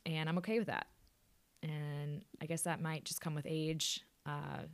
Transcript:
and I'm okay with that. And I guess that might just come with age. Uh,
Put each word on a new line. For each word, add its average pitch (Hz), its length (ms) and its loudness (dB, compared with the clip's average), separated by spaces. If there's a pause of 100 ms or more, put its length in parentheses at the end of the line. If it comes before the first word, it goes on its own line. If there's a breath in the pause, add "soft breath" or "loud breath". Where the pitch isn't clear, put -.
and 160 240 2
I'm 170 100 4
okay 220 200 2
with 208 80 2
that. - 200 0 (760)
And 147 580 -2 (200)
I 160 40 -2
guess 165 180 0
that 170 180 0
might 160 240 0
just - 160 -4
come 160 140 0
with 147 120 -2
age. 160 540 2 (240)
Uh, 147 380 -4 (100)